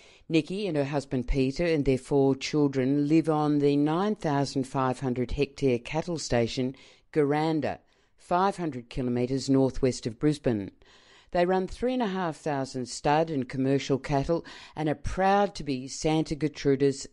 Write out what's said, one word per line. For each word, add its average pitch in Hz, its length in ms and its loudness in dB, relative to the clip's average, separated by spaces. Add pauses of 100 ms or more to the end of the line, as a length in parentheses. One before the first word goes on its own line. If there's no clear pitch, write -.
(300)
Nikki 185 360 -2
and 160 120 -2
her 139 80 2
husband 139 420 -4
Peter 135 380 0
and 160 180 2
their 131 140 2
four 135 380 2
children 143 720 0
live 160 200 4
on 151 300 2
the 143 160 4
nine 165 400 0
thousand 139 480 -2
five 131 380 -2
hundred 123 300 -2
hectare 135 460 0
cattle 160 400 -6
station, 127 560 0 (380)
Garanda, 151 680 0 (360)
five 185 400 0
hundred 139 340 -8
kilometres 123 600 -2
northwest 131 580 2
of 113 120 -8
Brisbane. 131 520 0 (600)
They 175 140 2
run 185 220 2
three 247 260 -4
and 254 80 -2
a 226 60 0
half 185 300 -4
thousand 135 500 -4
stud 156 420 2
and 139 200 -4
commercial 135 500 0
cattle 147 460 -2 (280)
and 156 140 -4
are 143 80 0
proud 196 600 2
to 160 100 -10
be 135 240 -6
Santa 156 480 0
Gertrudis 139 760 0